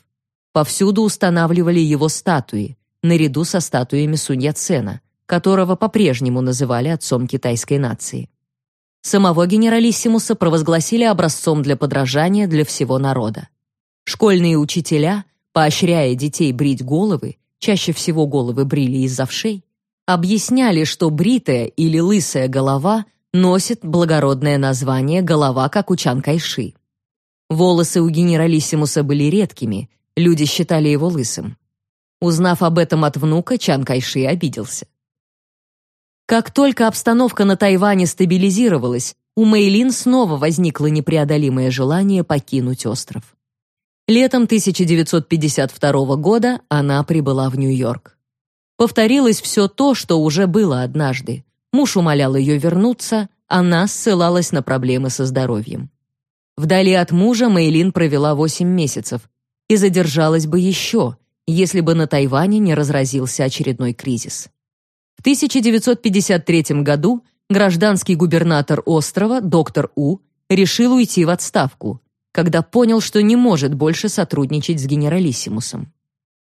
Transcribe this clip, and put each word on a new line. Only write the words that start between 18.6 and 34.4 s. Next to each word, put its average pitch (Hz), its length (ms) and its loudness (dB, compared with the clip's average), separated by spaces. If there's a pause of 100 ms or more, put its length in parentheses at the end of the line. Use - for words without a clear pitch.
брили 131 400 -2
из-за 131 220 -4
вшей, 214 360 -6 (440)
объясняли, 185 800 0
что 160 260 -2
бритая 151 540 0
или 160 340 0
лысая 170 480 0
голова 135 580 0 (260)
носит 185 540 0
благородное 147 720 2
название 135 640 0
«голова, 143 480 0
как 196 220 -2
у 180 40 2
Чан 135 280 -2
Кайши». 143 500 -4 (760)
Волосы 170 540 2
у 165 80 2
генералиссимуса 160 960 0
были 143 220 0
редкими, 135 640 -2 (240)
люди 170 300 2
считали 156 440 0
его 147 200 0
лысым. 123 480 -6 (600)
Узнав 175 440 2
об 165 160 2
этом 160 240 0
от 147 140 -2
внука, 156 420 -2
Чан 139 240 0
Кайши 131 420 -2
обиделся. 131 640 -6 (1400)